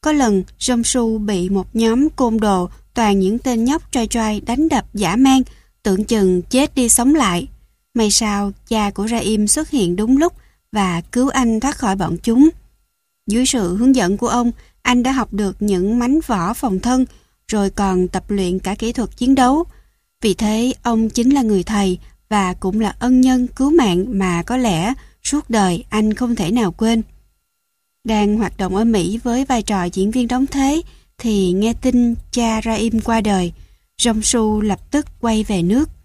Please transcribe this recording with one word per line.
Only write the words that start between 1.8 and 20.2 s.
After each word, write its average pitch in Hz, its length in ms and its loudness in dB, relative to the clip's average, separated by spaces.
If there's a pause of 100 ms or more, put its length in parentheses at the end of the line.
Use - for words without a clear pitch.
côn 226 300 0
đồ 190 280 2 (260)
toàn 208 260 2
những 196 180 0
tên 240 260 -2
nhóc - 280 -2
trai 233 140 -2
trai 214 340 -2
đánh 269 280 -2
đập - 260 -2
dã 196 220 -2
man, 262 260 6 (400)
tưởng 196 220 0
chừng 190 380 2
chết 262 320 0
đi 247 140 0
sống 240 260 4
lại. 214 340 0 (460)
May 220 160 2
sao, 202 420 -2 (160)
cha 214 220 -2
của 196 160 -6
Ra 233 120 -2
Im 214 280 0
xuất 302 240 -2
hiện 180 260 0
đúng 220 200 2
lúc 330 160 2 (400)
và 185 280 -2
cứu 254 280 -2
anh 226 320 0
thoát 277 160 -4
khỏi 196 200 -2
bọn 170 260 -4
chúng. 254 260 6 (760)
Dưới 233 200 0
sự 190 300 -2
hướng 254 180 4
dẫn 202 220 0
của 233 120 -4
ông, 240 220 0 (320)
anh 247 200 2
đã 254 100 0
học 269 200 -4
được 196 280 -2
những 208 380 0
mánh 254 280 0
võ 196 280 -2
phòng 190 260 -4
thân, 254 240 2 (440)
rồi 202 220 0
còn 185 380 0
tập 185 200 -6
luyện 190 300 -2
cả 190 160 -4
kỹ 226 180 -6
thuật 233 240 -6
chiến 254 180 2
đấu. 262 300 2 (580)